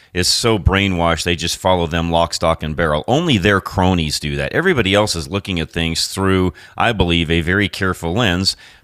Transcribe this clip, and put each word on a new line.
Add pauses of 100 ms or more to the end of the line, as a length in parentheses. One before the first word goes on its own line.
(140)
is
so
brainwashed
they
just
follow
them
lock,
stock,
and
barrel.
Only
their
cronies
do
that.
Everybody
else
is
looking
at
things
through, (240)
I
believe,
a
very
careful
lens. (260)